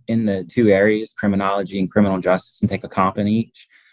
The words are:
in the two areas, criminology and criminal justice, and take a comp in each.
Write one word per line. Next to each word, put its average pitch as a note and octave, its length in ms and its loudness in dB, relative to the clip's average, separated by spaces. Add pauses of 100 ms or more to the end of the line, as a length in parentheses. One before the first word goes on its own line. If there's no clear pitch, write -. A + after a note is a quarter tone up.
in A2+ 180 0
the F#2+ 180 -2
two G#2+ 240 2
areas, G#2+ 480 2
criminology G2 600 -2
and F#2+ 120 -2
criminal G2 280 0
justice, F2+ 420 -4
and G#2+ 100 0
take F#2+ 140 -8
a - 40 -12
comp F#2+ 300 -2
in G2+ 100 -2
each. A2 400 -4 (240)